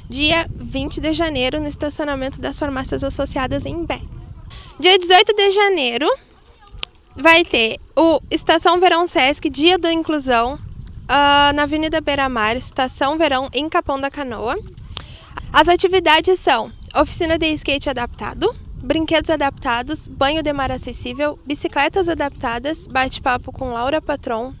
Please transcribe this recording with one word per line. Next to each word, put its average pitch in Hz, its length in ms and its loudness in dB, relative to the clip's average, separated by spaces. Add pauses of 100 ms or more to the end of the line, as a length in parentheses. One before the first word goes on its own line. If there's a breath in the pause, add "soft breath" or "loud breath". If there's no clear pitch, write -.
(100)
Dia 302 400 0
vinte 269 520 -8
de 311 100 0
janeiro, 294 480 -2
no 294 80 -4
estacionamento 285 720 -6
das 269 180 -6
farmácias 269 460 -4
associadas 277 600 -4
em 269 80 -6
Imbé. 320 260 -6 (800 loud breath)
Dia 359 180 8
dezoito 370 360 4
de 403 160 2
janeiro, 339 580 2 (1040)
vai 330 300 6
ter 233 340 0 (160)
o 320 240 6 (120)
Estação 339 500 2
Verão 349 260 4
Sesc, 294 440 2
Dia 320 260 4
da 330 160 2
Inclusão, 277 680 0 (480)
ah, 285 480 6
na 294 100 4
Avenida 311 360 0
Beira 277 260 0
Mar, 226 300 0
Estação 269 640 -2
Verão, 277 340 2
em 294 160 -2
Capão 302 320 -2
da 277 100 -4
Canoa. 247 480 -6 (960 loud breath)
As 392 160 6
atividades 349 720 4
são 226 320 2 (260)
oficina 320 380 2
de 320 120 0
skate 294 420 -2
adaptado, 247 680 -4 (200)
brinquedos 311 520 0
adaptados, 285 800 -2
banho 294 360 0
de 294 120 -2
mar 262 180 -4
acessível, 254 720 -6
bicicletas 320 640 -2
adaptadas, 277 800 -4
bate-papo 262 680 -2
com 254 200 -8
Laura 262 280 -2
Patron, 262 600 -6